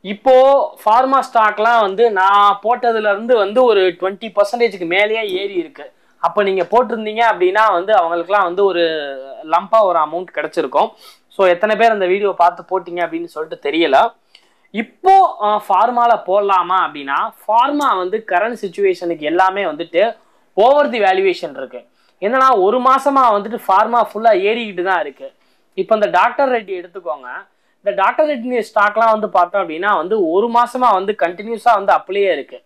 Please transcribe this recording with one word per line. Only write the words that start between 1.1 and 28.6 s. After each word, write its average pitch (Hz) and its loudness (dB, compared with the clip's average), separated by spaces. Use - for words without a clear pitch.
ஸ்டாக்லாம் 220 2
வந்து 208 2
நான் 202 4
போட்டதுல 226 0
இருந்து 233 0
வந்து 214 2
ஒரு 190 2
ட்வென்டி 196 -8
பர்சன்டேஜுக்கு 202 -2
மேலேயே 208 -2
ஏறி 202 -8
இருக்கு. 156 -10
அப்ப 208 -2
நீங்க 190 -2
போட்டிருந்தீங்க 220 -2
அப்படின்னா 190 2
வந்து 185 -2
அவங்களுக்குலாம் 175 0
வந்து 185 -2
ஒரு 175 0
லம்பா 175 0
ஒரு 180 2
amount 160 -4
கிடைச்சிருக்கும். 151 -2
So, 190 0
எத்தனை 202 0
பேர் 226 4
அந்த 202 -2
video 196 0
பார்த்து 180 -2
போட்டீங்க 175 -10
அப்படின்னு 165 -8
சொல்லிட்டு 160 -8
தெரியல. 165 2
இப்போ, 359 2
ஆ, 208 -2
formula 240 2
போடலாமா 190 0
அப்படின்னா, 147 -6
ஃபார்மா 254 0
வந்து 185 -6
current 214 -2
சிச்சுவேஷனுக்கு 180 -4
எல்லாமே 185 -2
வந்துட்டு 170 -2
over 254 4
the 240 -4
valuation 180 -2
இருக்கு. 127 -14
என்னன்னா, 254 2
ஒரு 208 2
மாசமா 262 2
வந்துட்டு 202 -6
ஃபார்மா 220 2
ஃபுல்லா 220 0
ஏறிக்கிட்டு 214 -4
தான் 185 -2
இருக்கு. 135 -12
இப்போ 190 0
இந்த 208 0
doctor 240 0
ரெட்டி 202 -6
எடுத்துக்கோங்க, 170 -12
இந்த 196 -2
doctor 302 2
ரெட்டி 247 -4